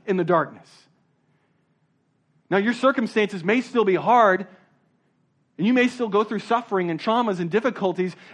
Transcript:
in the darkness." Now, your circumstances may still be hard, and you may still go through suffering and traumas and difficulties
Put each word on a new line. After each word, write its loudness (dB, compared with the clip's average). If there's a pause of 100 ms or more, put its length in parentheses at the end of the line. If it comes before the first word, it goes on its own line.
in -2
the 0
darkness." -4 (1600)
Now, 2
your 0
circumstances 0
may 0
still 0
be 2
hard, 2 (1120)
and 0
you 4
may 4
still -6
go 2
through -6
suffering -2
and -6
traumas -2
and -6
difficulties -2 (200)